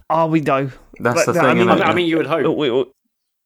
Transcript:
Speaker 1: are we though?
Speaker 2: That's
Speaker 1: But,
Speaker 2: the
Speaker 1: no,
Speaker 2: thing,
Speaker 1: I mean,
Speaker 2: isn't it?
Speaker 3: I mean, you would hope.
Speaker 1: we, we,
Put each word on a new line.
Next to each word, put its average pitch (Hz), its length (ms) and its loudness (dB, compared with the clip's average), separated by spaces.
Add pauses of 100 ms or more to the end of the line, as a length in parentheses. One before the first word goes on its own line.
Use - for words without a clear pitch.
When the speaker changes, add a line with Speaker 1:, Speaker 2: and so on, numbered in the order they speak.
(100)
Speaker 1:
are 160 160 0
we 160 140 0
though? 135 320 -2 (260)
Speaker 2:
That's 131 260 0
Speaker 1:
But, - 100 0
Speaker 2:
the 170 60 0
Speaker 1:
no, - 0 -
Speaker 2:
thing, 135 100 4
Speaker 1:
I 120 40 2
mean, 180 140 2
Speaker 2:
isn't - 140 2
it? - 60 0
Speaker 3:
I 160 60 0
mean, 175 140 0
you 160 80 0
would 143 100 -2
hope. 147 300 -2
Speaker 1:
we, 147 140 -2
we, 127 140 0 (600)